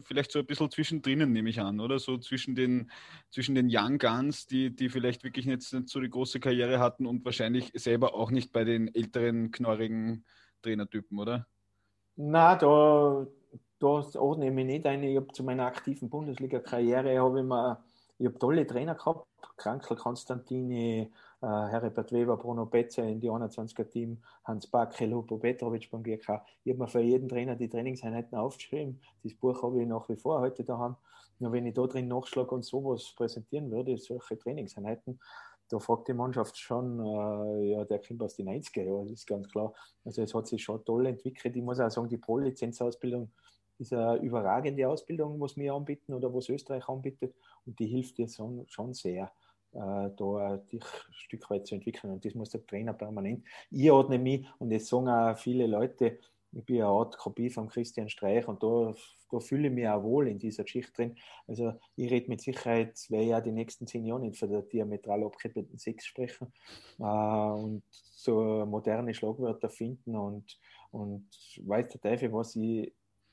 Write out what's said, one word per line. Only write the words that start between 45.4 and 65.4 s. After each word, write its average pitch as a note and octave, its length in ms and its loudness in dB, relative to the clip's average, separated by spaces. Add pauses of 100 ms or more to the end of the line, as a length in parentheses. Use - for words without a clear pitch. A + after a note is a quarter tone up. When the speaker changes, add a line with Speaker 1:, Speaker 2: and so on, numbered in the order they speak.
Speaker 2:
was C#3 160 -6
wir C#3+ 160 -2
anbieten C#3+ 400 -6
oder B2+ 200 -2
was B2+ 160 -2
Österreich C3+ 380 -6
anbietet. C3 480 -6 (300)
Und A#2 140 -14
die A2+ 80 0
hilft B2+ 300 -4
dir A2+ 120 -2
schon, A#2+ 400 -10
schon B2 240 -8
sehr, F#2 320 -6 (480)
äh, G2+ 420 -4
da G2+ 420 -2 (140)
dich A#2 120 -10
ein - 300 -16
Stück - 360 -14
weit G2+ 180 -4
zu G#2+ 80 -8
entwickeln. G2 380 -8
Und F#2+ 100 -12
das G#2 100 -6
muss A2 160 -8
der - 160 -10
Trainer G#2+ 280 -6
permanent. G#2 500 -6 (260)
Ich C#3+ 220 8
ordne C3+ 260 10
mich, C3+ 300 0 (120)
und A#2+ 120 -2
es A2 160 0
sagen B2+ 220 2
auch A#2 280 4
viele B2 300 0
Leute, A#2 500 2 (360)
ich A#2+ 100 -12
bin B2 140 0
eine A2 80 2
Art G#2+ 320 2
Kopie A#2 320 -4
von A2 180 -6
Christian A2+ 420 -6
Streich A2 380 2
und G#2 160 -6
da, A2+ 320 2 (340)
da A#2+ 100 -4
fühle C#3+ 280 0
ich B2+ 60 0
mich A#2+ 140 0
auch G#2 140 2
wohl B2 280 2
in G2+ 100 -4
dieser G#2+ 240 -6
Geschichte - 300 -8
drin. A#2+ 240 -4 (280)
Also A#2 280 -2 (240)
ich A#2+ 120 0
rede B2 200 2
mit A2 120 -4
Sicherheit, A#2 560 0 (120)
werde A2 180 2
ja A#2 140 2
die A2+ 100 -4
nächsten A2+ 340 -6
zehn A2+ 200 -6
Jahre A#2+ 160 -2
nicht A2 180 -6
von G#2 100 -2
der G#2 120 0
diametral G#2 600 -2
abgekippelten A2 540 -8